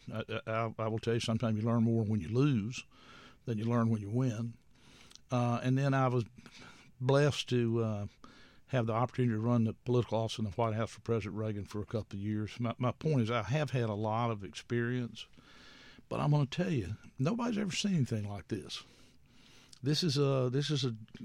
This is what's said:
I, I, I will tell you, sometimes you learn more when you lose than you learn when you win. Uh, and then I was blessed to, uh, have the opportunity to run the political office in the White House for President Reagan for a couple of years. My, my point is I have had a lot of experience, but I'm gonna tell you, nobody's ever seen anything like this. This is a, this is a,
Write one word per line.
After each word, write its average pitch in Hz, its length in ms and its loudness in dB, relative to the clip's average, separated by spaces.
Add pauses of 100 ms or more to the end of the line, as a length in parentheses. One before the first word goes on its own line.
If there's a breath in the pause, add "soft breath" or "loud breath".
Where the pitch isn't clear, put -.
(140)
I, 110 380 -6
I, 113 260 -2
I 110 120 -2
will 113 100 -2
tell 117 140 0
you, 117 80 0
sometimes 110 420 0
you 117 40 0
learn 117 160 4
more 113 200 4
when 107 160 0
you - 80 -4
lose 123 560 0 (640 loud breath)
than 117 120 -2
you 107 60 -4
learn 117 260 2
when 110 120 0
you 101 80 -8
win. 117 440 -2 (760 loud breath)
Uh, 120 320 0
and 127 140 2
then 139 160 2
I 131 160 4
was 123 160 2 (720 loud breath)
blessed 139 500 4
to, 117 340 2
uh, 104 220 -2 (680 loud breath)
have 120 140 2
the 113 60 0
opportunity 120 400 2
to 107 60 0
run 117 260 4
the 107 80 0 (120)
political 123 320 2
office 113 220 -2
in 110 60 -2
the 98 60 -4
White 113 220 0
House 113 160 -2
for - 120 -16
President 104 340 -2
Reagan 107 280 -4
for 104 160 -6
a 101 60 -4
couple 101 320 -6
of 98 80 -6
years. 107 240 -2 (100)
My, 120 200 -2
my 123 120 0
point 147 300 2
is 107 80 2
I 117 140 0
have 139 260 0
had 120 180 0
a 107 60 -2
lot 110 380 0
of 101 120 -6
experience, 120 840 -4 (800 loud breath)
but 113 100 -2
I'm 143 120 2
gonna 147 160 4
tell 180 240 -2
you, 107 240 -2 (240)
nobody's 220 400 0
ever 202 120 -2
seen 202 240 0
anything 113 320 0
like 101 200 -10
this. 87 360 -8 (1000 loud breath)
This 143 200 2
is 143 140 2
a, 135 340 4
this 143 200 0
is 131 140 0
a, 117 80 0 (320)